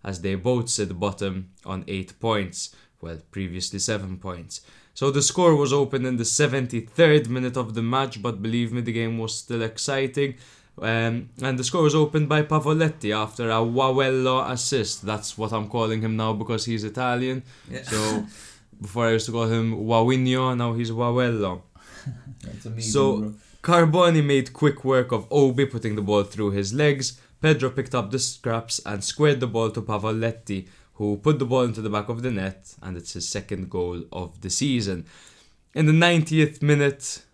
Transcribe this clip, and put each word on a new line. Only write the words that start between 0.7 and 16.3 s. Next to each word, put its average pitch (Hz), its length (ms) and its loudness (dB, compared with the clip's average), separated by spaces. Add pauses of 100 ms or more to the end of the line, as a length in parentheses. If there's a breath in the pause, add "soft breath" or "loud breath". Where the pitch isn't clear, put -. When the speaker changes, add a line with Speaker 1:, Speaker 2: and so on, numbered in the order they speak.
Speaker 1:
sit 90 280 -4
bottom 95 520 -4 (160)
on 92 220 -6
eight 95 320 -8
points. 101 540 -4 (280 soft breath)
Well, 82 160 -12 (120)
previously 92 480 -8
seven 95 380 -4
points. 90 460 -12 (320 soft breath)
So 139 160 0
the 139 100 0
score 170 340 6
was 143 200 2
opened 131 320 0
in 127 100 -2
the 113 80 -2
seventy-third 135 1040 2
minute 127 300 -2
of 110 160 -4
the 113 80 -2
match, 120 400 -2
but 104 200 -4
believe 113 300 -2
me, 123 80 -2
the 117 120 -4
game 113 260 -2
was 110 180 -6
still 117 240 -6
exciting. 135 760 -2 (440 loud breath)
Um, 117 480 -2 (140)
and 131 160 -2
the 127 60 -4
score 170 180 0
was 147 120 4
opened 151 360 2
by 151 140 2
Pavoletti 156 680 0
after 107 360 -2
a 110 60 2 (200)
Wawello 131 760 2
assist. 123 540 -2
That's 104 320 -6
what 110 160 -4
I'm 107 160 -4
calling 110 320 0
him 110 160 -2
now 110 160 0